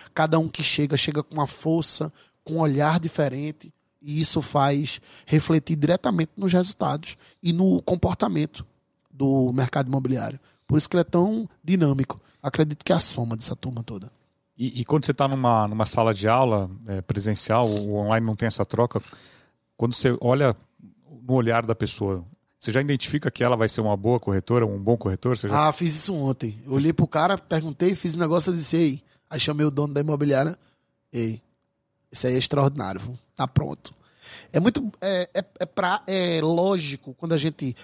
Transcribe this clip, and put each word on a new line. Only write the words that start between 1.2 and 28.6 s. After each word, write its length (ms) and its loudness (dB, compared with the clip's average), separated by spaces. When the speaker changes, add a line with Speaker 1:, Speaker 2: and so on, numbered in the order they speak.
Speaker 1:
com 140 -14
uma 120 0
força, 640 -2
com 120 -8
um 40 0
olhar 400 2
diferente, 720 -4
e 200 -4
isso 200 0
faz 600 0
refletir 500 2
diretamente 640 0
nos 160 0
resultados 640 -2
e 80 2
no 300 4
comportamento 840 -2
do 400 2
mercado 360 0
imobiliário. 520 -4
Por 120 2
isso 120 2
que 60 -2
ele 60 4
é 20 0
tão 440 0
dinâmico. 560 2
Acredito 440 -2
que 80 2
é 20 4
a 40 2
soma 360 0
dessa 200 -6
turma 280 -8
toda. 280 -14
Speaker 2:
E, 240 -4
e 40 -6
quando 200 0
você 80 0
tá 140 2
numa, 400 2
numa 180 -2
sala 280 2
de 140 -2
aula, 420 2
é, 140 -6
presencial, 680 0
o 260 -2
online 300 0
não 100 -2
tem 120 -2
essa 180 -2
troca, 360 0
quando 180 -2
você 280 2
olha 340 2
no 60 2
olhar 320 2
da 100 0
pessoa, 480 -2
você 140 -6
já 100 2
identifica 480 -2
que 140 -2
ela 120 4
vai 140 2
ser 120 -2
uma 140 0
boa 240 0
corretora, 460 0
um 140 -4
bom 180 2
corretor? 400 -2
Você 100 -6
já 200 2
Speaker 1:
Ah, 40 4
fiz 240 -2
isso 200 -2
ontem. 500 -4
Eu 80 -6
olhei 180 2
pro 160 2
cara, 300 0
perguntei, 560 -2
fiz 220 -4
um 40 -4
negócio, 300 2
eu 60 -2
disse, 220 0